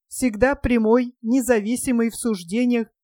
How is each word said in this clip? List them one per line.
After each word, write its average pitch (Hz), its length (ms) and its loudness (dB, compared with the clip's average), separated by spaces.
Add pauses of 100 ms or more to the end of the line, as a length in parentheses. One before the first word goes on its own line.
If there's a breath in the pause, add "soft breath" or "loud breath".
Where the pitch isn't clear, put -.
всегда 247 480 0
прямой, 240 640 2
независимый 233 880 0
в - 40 -16
суждениях, 226 720 -2 (160)